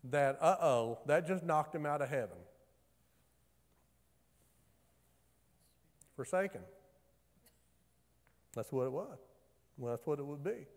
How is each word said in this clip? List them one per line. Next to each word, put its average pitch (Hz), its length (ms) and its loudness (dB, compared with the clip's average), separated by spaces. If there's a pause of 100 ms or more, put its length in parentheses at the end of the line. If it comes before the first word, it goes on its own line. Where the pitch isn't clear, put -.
that, 139 380 2
uh-oh, 131 640 4
that 156 220 4
just 180 160 -2
knocked 151 300 2
him 151 120 -4
out 147 160 0
of 131 60 -2
heaven. 117 280 -4 (3750)
Forsaken. 185 460 -2 (1900)
That's 110 180 -6
what 127 140 0
it 131 60 -4
was. 185 260 -8 (600)
Well, 120 140 -4
that's 117 140 -6
what 147 120 0
it 143 80 -6
would 147 160 -8
be. 214 240 -6 (100)